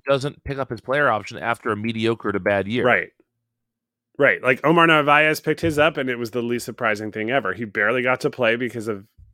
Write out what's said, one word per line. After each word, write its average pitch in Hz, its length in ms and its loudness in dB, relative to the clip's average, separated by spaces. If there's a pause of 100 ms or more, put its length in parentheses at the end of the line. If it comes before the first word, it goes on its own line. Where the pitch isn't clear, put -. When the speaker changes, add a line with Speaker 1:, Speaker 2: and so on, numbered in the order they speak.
Speaker 1:
doesn't 139 340 -2
pick 135 140 -8
up 131 120 -6
his 113 120 -8
player 139 280 0
option 107 280 -4
after 117 340 -4
a 104 60 0
mediocre 113 560 -2
to 98 80 -2
bad 98 260 0
year. 117 180 0
Speaker 2:
Right. 104 240 2 (1080)
Right. 117 240 4
Like, 127 220 2
Omar 165 220 6
Narvaez 151 520 4
picked 156 220 -4
his 160 180 -2
up, 151 160 2
and 131 140 -4
it 120 80 -4
was 117 140 -6
the 120 100 -4
least 117 240 -4
surprising 107 460 -4
thing 110 180 -6
ever. 113 240 0
He 107 120 -8
barely 110 360 0
got 127 200 0
to 143 80 -2
play 117 280 0
because 117 320 -6
of 104 160 -8 (280)